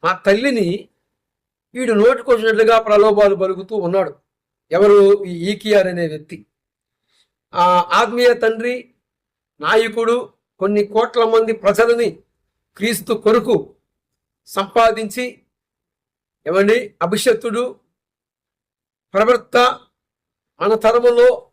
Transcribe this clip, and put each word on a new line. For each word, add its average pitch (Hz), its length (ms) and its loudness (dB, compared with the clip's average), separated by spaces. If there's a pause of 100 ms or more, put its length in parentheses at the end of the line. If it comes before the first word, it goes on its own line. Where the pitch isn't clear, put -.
మా 170 80 0 (140)
తల్లిని 220 420 0 (1080)
వీడు 240 180 -4
నోటికొచ్చినట్లుగా 220 840 2
ప్రలోభాలు 208 560 2
పలుకుతూ 190 420 -6
ఉన్నాడు. 175 360 -2 (580)
ఎవరు? 202 280 4 (260)
ఈ 180 80 -10 (160)
ఈకేఆర్ 208 420 0
అనే 175 160 -4
వ్యక్తి. 156 300 -14 (1160)
ఆ 180 120 2 (340)
ఆత్మీయ 240 340 2
తండ్రి, 233 420 -2 (840)
నాయకుడు, 220 560 0 (460)
కొన్ని 208 200 0 (120)
కోట్ల 233 300 0 (100)
మంది 226 200 2
ప్రజలని 220 560 0 (680)
క్రీస్తు 214 360 -6 (120)
కొరకు 220 300 0 (920)
సంపాదించి, 220 800 -2 (1200)
ఏమండి, 202 320 0 (240)
అభిషక్తుడు, 220 640 -2 (1500)
ప్రవక్త, 226 440 0 (1000)
మన 202 160 0
తరములో 240 540 2 (240)